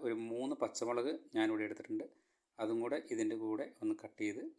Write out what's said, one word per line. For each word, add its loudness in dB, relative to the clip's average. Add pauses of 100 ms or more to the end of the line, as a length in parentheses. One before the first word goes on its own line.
ഒരു 2 (160)
മൂന്ന് 0
പച്ചമുളക് 2 (260)
ഞാനിവിടെ 4
എടുത്തിട്ടുണ്ട്. -4 (600)
അതും 2
കൂടെ 2 (160)
ഇതിൻ്റെ 2
കൂടെ 0 (180)
ഒന്ന് 2
കട്ട് -14
ചെയ്ത് 0 (180)